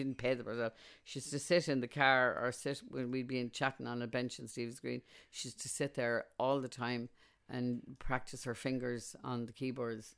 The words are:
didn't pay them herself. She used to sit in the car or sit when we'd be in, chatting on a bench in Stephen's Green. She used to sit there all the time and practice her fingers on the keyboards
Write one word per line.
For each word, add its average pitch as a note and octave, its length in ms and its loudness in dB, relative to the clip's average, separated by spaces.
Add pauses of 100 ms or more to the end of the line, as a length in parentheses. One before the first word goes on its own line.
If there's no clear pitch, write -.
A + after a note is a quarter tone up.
didn't C3+ 160 -4
pay B2+ 160 4
them A#2+ 100 -4
herself. A2+ 280 -2 (300)
She - 140 -10
used - 140 -6
to C#3+ 80 -2
sit F3 280 4
in C#3 140 4
the A#2+ 60 0
car C3 520 6
or B2 120 2
sit C#3 280 -4 (100)
when B2+ 200 -2
we'd B2+ 180 0
be C3 120 -2
in, A#2+ 100 -2
chatting C3 380 -2
on A#2+ 160 -2
a A#2 40 -2
bench B2 300 -2
in B2 100 -10
Stephen's A#2 320 -6
Green. B2 220 -4 (300)
She - 160 -8
used - 140 -10
to - 80 -8
sit C#3+ 260 -2
there A#2 300 2 (120)
all C3+ 240 4
the B2+ 60 -2
time A#2+ 420 -2 (400)
and B2 320 0 (160)
practice - 460 -2
her A#2+ 100 -2
fingers B2 720 -2
on A#2+ 240 -2
the A2 40 -12
keyboards A#2+ 680 -4